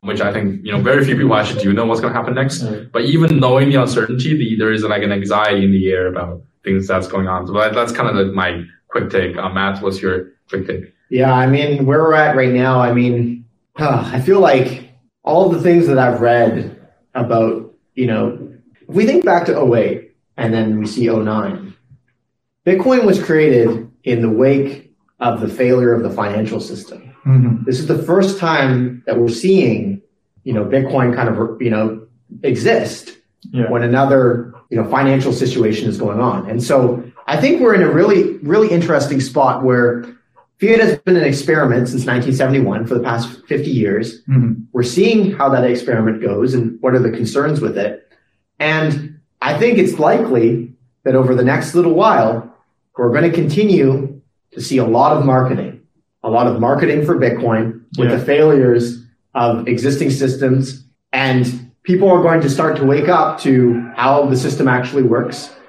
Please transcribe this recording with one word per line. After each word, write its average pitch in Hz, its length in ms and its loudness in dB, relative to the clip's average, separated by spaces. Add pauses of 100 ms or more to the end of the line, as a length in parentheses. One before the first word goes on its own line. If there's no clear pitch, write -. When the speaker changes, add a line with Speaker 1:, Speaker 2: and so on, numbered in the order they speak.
Speaker 1:
which 98 200 -6
I 104 120 -2
think, 101 320 -6
you 104 60 -8
know, 101 100 -2
very 139 240 2
few 123 100 0
people 110 200 2
actually 104 260 -2
do 98 100 0
know 117 140 0
what's 113 160 -2
gonna 117 120 -4
happen 120 200 -4
next. 135 300 -4
Speaker 2:
Right. 107 280 -10
Speaker 1:
But 117 120 -2
even 151 360 2
knowing 131 300 4
the 135 120 2
uncertainty, 127 540 -2
the, 110 220 -2
there 110 160 0
is, 107 100 -2
like, 104 200 -2
an 101 80 -2
anxiety 101 520 0
in 98 80 4
the 95 200 2
air 92 160 0
about 87 340 -8 (220)
things 95 240 -2
that's 92 200 -2
going 95 200 -4
on. 92 180 -4
So 90 80 -8
that, 107 200 0
that's 117 180 -2
kind 117 180 -2
of 101 60 -4
the, 95 180 0
my 87 300 -2 (240)
quick 98 220 -6
take. 101 280 -2
Uh, 95 120 -6
Matt, 98 340 -4
what's 95 180 -4
your 92 300 -4 (180)
quick 95 160 -6
take? - 280 -10 (160)
Speaker 2:
Yeah, 127 240 2
I 127 120 2
mean, 139 400 0
where 143 160 2
we're 160 120 4
at 151 220 2
right 131 160 2
now, 127 280 2
I 120 140 0
mean, 120 520 -2 (300)
huh, 139 300 -2
I 131 160 -4
feel 196 180 4
like 135 500 2 (340)
all 175 260 2
the 165 120 0
things 170 260 4
that 139 100 2
I've 120 240 0
read 117 580 0 (340)
about, 113 600 -2 (220)
you 127 120 0
know, 107 460 -4 (340)
if - 80 -14
we 214 100 4
think 302 200 2
back 175 220 2
to - 80 0
oh 123 200 2
eight 98 400 -2 (220)
and 117 160 -2
then 110 260 -2
we 107 60 -4
see 117 240 -2
oh 110 120 0
nine, 98 520 -6 (920)
Bitcoin 220 400 2
was 185 160 2
created 127 680 2 (140)
in 117 180 -2
the 110 80 0
wake 135 640 0 (260)
of 117 220 -2
the 104 80 -4
failure 123 440 2
of 107 100 0
the 98 60 -4
financial 104 500 -4
system. - 540 -14 (120)
Speaker 3:
Mm-hmm. 123 400 2
Speaker 2:
This 127 140 -2
is 156 80 -6
the 165 160 0
first 190 360 2
time 131 640 0
that - 120 -2
we're 117 100 2
seeing, 170 760 0 (420)
you 127 100 -6
know, 104 120 -2
Bitcoin 131 500 0
kind 117 140 -2
of, 107 320 -4
you 117 80 -2
know, 107 360 -2 (380)
exist - 720 -2 (340)
Speaker 3:
Yeah. 117 180 -2
Speaker 2:
when 120 140 -2
another, 127 680 2 (160)
you 113 120 -2
know, 107 80 -4
financial 135 440 2
situation 117 560 -2
is 101 80 -6
going 107 220 -4
on. 110 300 -2
And 120 140 -4
so 131 400 0 (240)
I 147 100 -2
think 277 240 2
we're 220 140 4
in 185 80 4
a 127 80 2
really, 185 460 2
really 196 320 2
interesting 151 520 0
spot 131 420 0
where 123 400 0 (560)
fiat 226 200 4
has 220 200 2
been 180 180 2
an 156 60 2
experiment 135 640 0
since 123 160 -4
nineteen 123 280 -2
seventy-one 127 520 0
for - 80 -4
the 120 100 0
past 120 440 -6
fifty - 240 -4
years. 110 520 -2
Speaker 3:
Mm-hmm. 120 480 0
Speaker 2:
We're 123 120 0
seeing 196 500 2
how 139 160 0
that 127 160 2
experiment 113 560 -2
goes 113 320 -2
and 113 280 -4
what 127 140 0
are 123 40 2
the 113 120 0
concerns 139 480 -2
with 104 180 -4
it. 104 320 -6 (500)
And 156 600 -2 (220)
I 143 160 -2
think 233 200 2
it's - 220 0
likely 131 760 0 (300)
that 131 120 2
over 127 200 2
the 123 80 0
next 139 320 -2
little 170 180 4
while, 117 560 2 (480)
we're 120 140 0
gonna 160 200 2
continue 160 880 0 (300)
to - 100 -14
see - 160 -2
a 117 80 2
lot 113 320 2
of 135 80 0
marketing, 127 560 -2 (420)
a 113 60 -6
lot 123 180 2
of 123 120 -2
marketing 143 460 0
for 170 120 0
Bitcoin 113 640 -2 (160)
with 123 120 0
Speaker 3:
Yeah. 117 60 2
Speaker 2:
the 123 100 -4
failures 135 800 2 (300)
of 117 340 -2
existing 135 440 -2
systems. 131 720 -2 (260)
And 131 600 -2 (120)
people 185 260 2
are 175 120 4
going 165 200 2
to 135 80 0
start 151 280 -2
to 139 80 -2
wake 147 240 2
up 156 320 0
to 123 540 2
how 135 320 2
the 131 100 0
system - 300 -2
actually 127 360 0
works, - 500 -2 (160)